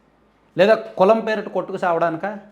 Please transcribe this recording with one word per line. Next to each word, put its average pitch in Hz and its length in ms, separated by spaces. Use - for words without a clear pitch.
లేదా 202 180
కులం 214 260
పేరిట 208 320
కొట్టుకు 185 280
సావడానికా? 170 460